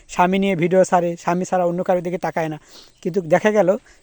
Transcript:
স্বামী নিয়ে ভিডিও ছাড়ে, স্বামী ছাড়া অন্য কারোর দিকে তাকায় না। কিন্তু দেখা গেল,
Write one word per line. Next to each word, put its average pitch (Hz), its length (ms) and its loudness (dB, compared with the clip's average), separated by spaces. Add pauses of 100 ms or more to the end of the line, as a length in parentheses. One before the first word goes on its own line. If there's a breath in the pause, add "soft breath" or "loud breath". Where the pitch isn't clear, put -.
স্বামী 180 300 2
নিয়ে 196 180 0
ভিডিও 180 280 2
ছাড়ে, 175 320 0
স্বামী 180 280 -4
ছাড়া 180 200 -2
অন্য 175 200 -2
কারোর 180 180 0
দিকে 175 160 -6
তাকায় 165 300 -4
না। 156 120 -10 (420 loud breath)
কিন্তু 180 180 -4
দেখা 170 300 2
গেল, 202 260 2 (260 soft breath)